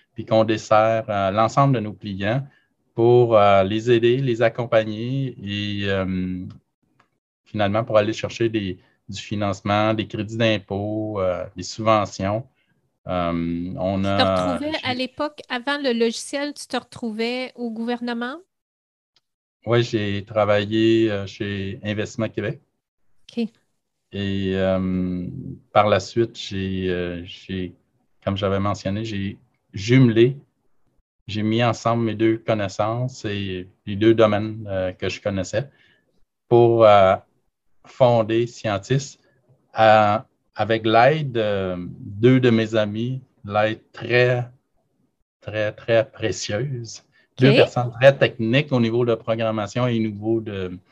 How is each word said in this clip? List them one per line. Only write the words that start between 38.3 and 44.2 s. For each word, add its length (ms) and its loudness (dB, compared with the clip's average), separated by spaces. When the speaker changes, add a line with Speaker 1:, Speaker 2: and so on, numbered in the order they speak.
Speaker 1:
Scientis, 720 -4
euh, 400 6
avec 280 -2
l'aide 460 4
de 480 -2
deux 640 2
de 100 4
mes 240 0
amis, 480 -4
l'aide 360 -2
très, 580 0